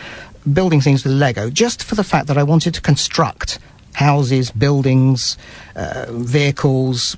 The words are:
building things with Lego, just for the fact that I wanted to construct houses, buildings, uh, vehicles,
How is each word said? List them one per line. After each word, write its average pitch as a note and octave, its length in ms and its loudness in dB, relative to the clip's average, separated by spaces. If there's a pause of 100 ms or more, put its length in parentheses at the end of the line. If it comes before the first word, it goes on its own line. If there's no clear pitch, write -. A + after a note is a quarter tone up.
(520)
building D#3+ 280 2
things C3+ 240 2
with C3+ 80 0
Lego, A#2+ 380 0
just G#3+ 340 -2
for - 100 -8
the G#3 80 0
fact D3+ 240 -2
that C#3+ 100 -2
I C#3+ 60 2
wanted D#3+ 320 2
to - 60 -8
construct - 800 -2 (360)
houses, C3+ 560 2
buildings, C3 840 2 (400)
uh, - 340 -8
vehicles, C3 1080 0